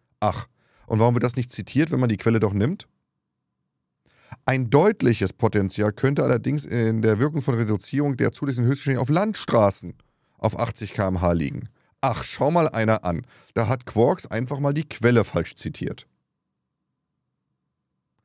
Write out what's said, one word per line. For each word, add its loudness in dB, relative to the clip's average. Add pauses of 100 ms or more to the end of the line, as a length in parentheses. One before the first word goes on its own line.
(200)
Ach, -2 (400)
und 0
warum 4
wird 0
das -2
nicht -4
zitiert, -2
wenn 0
man 2
die 0
Quelle 2
doch 0
nimmt? -2 (1600)
Ein 0
deutliches 4
Potenzial 0
könnte 0
allerdings 0
in 0
der 4
wirkungsvollen 0
Reduzierung -2
der 0
zulässigen -2
Höchstgeschwindigkeit 0
auf 2
Landstraßen 0 (460)
auf -2
achtzig -6
K 0
M -2
H 2
liegen. -4 (320)
Ach, -2
schau -2
mal 2
einer 0
an. -4 (260)
Da 0
hat -2
Quarks 2
einfach -6
mal 0
die -4
Quelle 4
falsch -4
zitiert. -8 (2250)